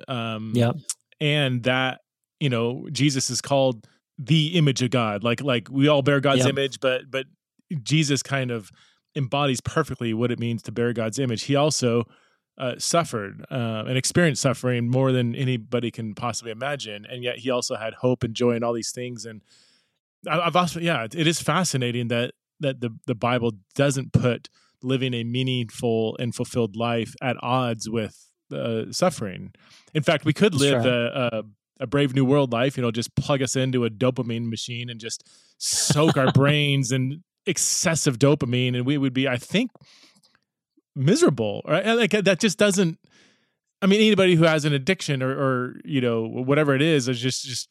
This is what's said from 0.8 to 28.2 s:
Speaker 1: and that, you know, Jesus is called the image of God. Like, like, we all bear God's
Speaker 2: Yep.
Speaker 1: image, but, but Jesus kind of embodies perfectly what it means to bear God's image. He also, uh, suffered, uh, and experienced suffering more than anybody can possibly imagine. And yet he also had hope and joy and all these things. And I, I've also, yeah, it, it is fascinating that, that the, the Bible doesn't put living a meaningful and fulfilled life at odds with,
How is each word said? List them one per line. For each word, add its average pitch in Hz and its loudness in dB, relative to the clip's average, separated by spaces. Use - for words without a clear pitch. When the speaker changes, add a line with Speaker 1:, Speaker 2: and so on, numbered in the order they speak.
Speaker 1:
and 143 0
that, 127 0
you 147 0
know, 120 -2
Jesus 135 0
is 120 -4
called 131 2
the 147 2
image 143 4
of 123 2
God. 107 0
Like, 117 -2
like, 127 -2
we 139 2
all 147 4
bear 139 4
God's 135 2
Speaker 2:
Yep. 127 4
Speaker 1:
image, 139 -2
but, 131 -2
but 135 -6
Jesus 143 2
kind 131 -4
of 113 -8
embodies 139 -2
perfectly 123 -4
what 120 0
it 117 -4
means 117 -4
to - -12
bear 120 -2
God's 107 -4
image. 120 -2
He 139 0
also, 127 2
uh, 123 -6
suffered, 110 -4
uh, 113 -4
and 127 0
experienced 156 2
suffering 123 0
more 131 2
than 123 0
anybody 120 -2
can 110 -8
possibly 117 -8
imagine. 110 -8
And 123 -12
yet 120 -6
he 123 -6
also 123 -2
had 110 -8
hope 127 0
and 113 -4
joy 120 2
and 117 -2
all 120 -2
these 113 -6
things. 123 -10
And 110 -16
I, 160 0
I've 165 0
also, 175 0
yeah, 160 0
it, 110 -10
it 160 2
is 165 2
fascinating 123 0
that, 120 0
that 135 -2
the, 117 -4
the 127 0
Bible 120 0
doesn't 135 0
put - 0
living 127 -2
a 117 -4
meaningful 120 -2
and 123 -4
fulfilled 117 -2
life 117 -2
at 123 -2
odds 120 -2
with, 107 -6